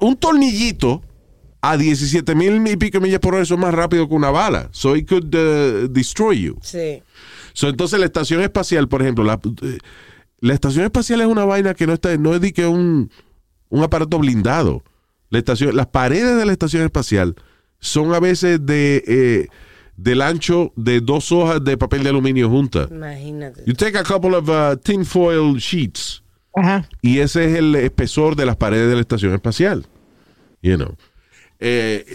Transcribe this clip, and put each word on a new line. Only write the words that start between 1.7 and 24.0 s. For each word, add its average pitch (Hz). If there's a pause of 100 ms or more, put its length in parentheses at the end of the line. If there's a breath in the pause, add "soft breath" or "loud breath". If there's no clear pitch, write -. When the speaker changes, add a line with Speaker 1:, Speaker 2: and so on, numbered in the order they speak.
Speaker 1:
diecisiete 147
mil 208
y 208
pico 196
millas 190
por 185
hora, 190
eso 170
es 175
más 175
rápido 165
que 156
una 147
bala. 147
So 139
it 160
could, 170
uh, 143
destroy 135
you. 73
Speaker 2:
Sí. 160 (500 loud breath)
Speaker 1:
So, -
entonces 170
la 180
estación 160
espacial, 175
por 131
ejemplo, 120
la, 107 (220)
eh, 131 (600 loud breath)
la 123
estación 143
espacial 233
es 226
una 220
vaina 196
que 165
no 165
está, 170
no 156
es 180
de 190
que 175
un, 170 (600 soft breath)
un 139
aparato 160
blindado. 120 (460)
La 117
estación, 123
las 131
paredes 180
de 220
la 202
estación 160
espacial 104 (460 soft breath)
son 156
a 175
veces 175
de, 143
eh, 117 (480 soft breath)
del 120
ancho 170
de 120
dos 139
hojas 165
de 135
papel 135
de 139
aluminio 131
juntas. 117
Speaker 2:
Imagínate. 147
Speaker 1:
You 117
take 202
a 185